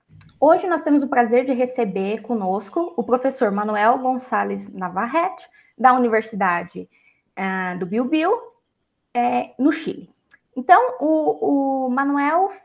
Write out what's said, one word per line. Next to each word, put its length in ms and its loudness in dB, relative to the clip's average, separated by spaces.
hoje 280 4
nós 160 -2
temos 200 2
o 60 -4
prazer 380 2
de 80 0
receber 680 -2
conosco 760 -4
o 80 -4
professor 480 0
Manuel 500 2
Gonçalves 680 -2
Navarrete, 800 -4
da 160 6
Universidade, 920 -2
ah, 420 -4
do 100 -6
Biobío, 440 0
eh, 440 -2
no 140 4
Chile. 380 -8
Então, 400 4
o, 880 0
o 20 -2
Manuel 640 0